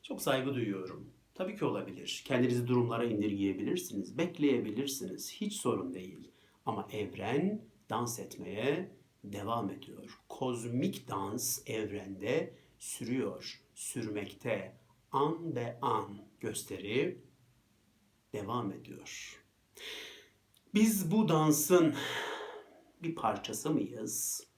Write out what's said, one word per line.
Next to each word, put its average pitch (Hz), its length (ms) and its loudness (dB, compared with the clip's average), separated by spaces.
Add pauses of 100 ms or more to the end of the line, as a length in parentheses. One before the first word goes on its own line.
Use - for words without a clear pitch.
Çok - 200 -8
saygı 131 320 2
duyuyorum. 95 560 -2 (240)
Tabii 190 220 -4
ki 156 80 -2
olabilir. - 640 -4
Kendinizi 120 400 4
durumlara 120 380 4
indirgeyebilirsiniz. 101 1120 0
Bekleyebilirsiniz. 135 1120 0
Hiç 202 220 -4
sorun 92 400 0
değil. 92 360 -12 (360)
Ama 104 260 -2
evren 110 720 0 (280)
dans 120 280 -2
etmeye 131 720 -2 (340)
devam 101 460 -2
ediyor. - 480 -14 (100)
Kozmik 123 800 -2
dans 101 580 -2
evrende 101 880 -2 (240)
sürüyor, - 840 -4 (140)
sürmekte. 104 1000 -4 (360)
An 160 440 2
be 120 260 -4
an 101 360 0 (220)
gösteri 110 800 -2 (1120)
devam 104 400 -2
ediyor. - 680 -14 (1300)
Biz 196 360 8
bu 208 180 6
dansın 160 680 8 (1080)
bir 165 120 -2
parçası - 560 -2
mıyız? - 760 -2 (120)